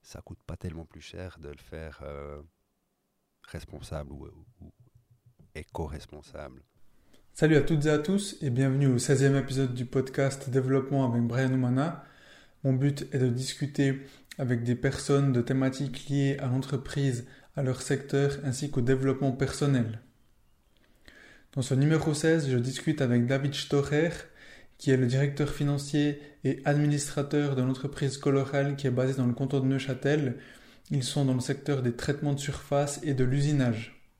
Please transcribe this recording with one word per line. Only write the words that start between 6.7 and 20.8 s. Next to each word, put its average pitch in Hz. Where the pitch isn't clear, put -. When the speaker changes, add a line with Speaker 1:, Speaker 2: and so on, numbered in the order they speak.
Speaker 2:
Salut 156
à 147
toutes 151
et 156
à 151
tous 196
et 143
bienvenue 135
au 123
seizième 139
épisode 131
du 120
podcast 135
Développement 135
avec 117
Brian 127
Oumana. 131
Mon 135
but 143
est 139
de 127
discuter 135
avec 123
des 120
personnes 139
de 120
thématiques 131
liées 139
à 131
l'entreprise, 131
à 147
leur 127
secteur 139
ainsi 131
qu'au 123
développement 135
personnel. 127